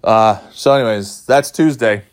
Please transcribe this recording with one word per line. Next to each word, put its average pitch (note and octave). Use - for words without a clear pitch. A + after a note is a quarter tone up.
Uh, A2
so C#3
anyways, G#2+
that's C#3
Tuesday. A#2+